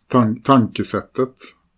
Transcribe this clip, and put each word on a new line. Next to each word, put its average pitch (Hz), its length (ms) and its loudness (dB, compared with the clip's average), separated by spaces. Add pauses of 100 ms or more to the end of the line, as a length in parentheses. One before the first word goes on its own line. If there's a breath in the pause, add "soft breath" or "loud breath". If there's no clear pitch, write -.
tan-, 117 340 0
tankesättet, 123 920 0 (420)